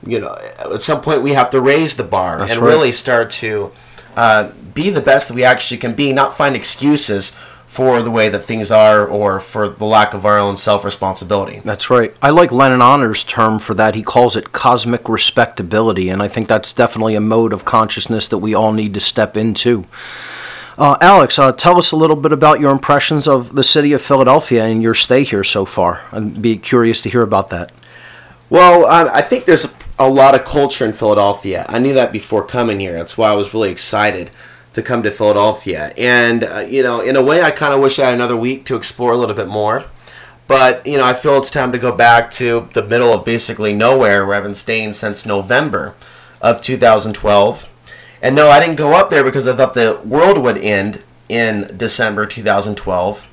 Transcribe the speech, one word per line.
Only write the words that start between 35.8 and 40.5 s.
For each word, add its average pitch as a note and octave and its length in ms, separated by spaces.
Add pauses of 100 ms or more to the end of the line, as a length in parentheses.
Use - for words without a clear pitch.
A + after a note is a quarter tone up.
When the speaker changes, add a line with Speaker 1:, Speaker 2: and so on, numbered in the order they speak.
Speaker 1:
And, A#2 460
uh, F#2 160
you B2+ 220
know, A#2+ 180
in B2+ 160
a C3+ 60
way, D#3 200
I D#3 80
kinda D3 260
wish C3+ 220
I C3+ 80
had B2+ 80
another A#2+ 220
week B2+ 300
to C3 100
explore A#2+ 360
a A#2+ 40
little A2+ 180
bit F#2 140
more. G#2+ 360 (640)
But, C3 400